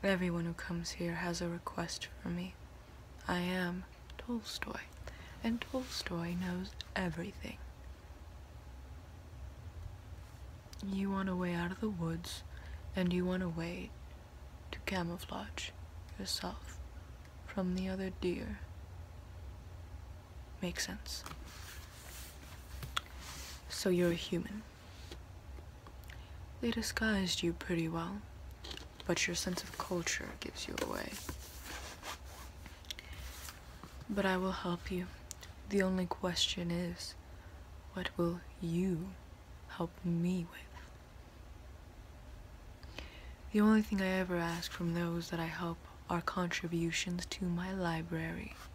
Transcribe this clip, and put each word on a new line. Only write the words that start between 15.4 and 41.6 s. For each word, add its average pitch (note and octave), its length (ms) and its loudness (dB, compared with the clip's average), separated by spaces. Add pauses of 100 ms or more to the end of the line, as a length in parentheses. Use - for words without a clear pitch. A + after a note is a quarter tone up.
yourself - 580 -2 (680)
from F#3 280 4
the F#3 120 2
other F#3+ 320 2
deer. F3+ 400 2 (2000)
Makes - 240 0
sense. - 380 -6 (2500)
So - 180 2
you're F3 240 10
a E3+ 40 8
human. F3+ 480 0 (2000)
They A#3 120 4
disguised G#3+ 680 4
you E3+ 120 6
pretty E3 340 4
well, E3+ 300 0 (880)
but - 220 6
your F3 80 2
sense F3+ 280 2
of - 140 -6
culture - 520 2 (100)
gives - 260 -4
you - 100 -4 (120)
away. - 220 0 (3000)
But G3 160 6
I F#3 120 8
will F#3 160 4
help F3 360 0
you. F3+ 180 0 (600)
The G3+ 120 8
only F#3 240 6
question F3 680 2
is, E3+ 420 0 (800)
what F3+ 240 0
will F3 220 6 (220)
you F3 480 4 (580)
help - 240 -2 (140)
me F3 460 4
with? - 80 -10 (3000)